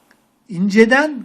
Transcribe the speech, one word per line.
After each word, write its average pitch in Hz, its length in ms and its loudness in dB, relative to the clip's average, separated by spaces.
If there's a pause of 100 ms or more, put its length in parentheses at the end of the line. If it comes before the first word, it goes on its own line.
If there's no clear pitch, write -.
(500)
İnceden 226 760 0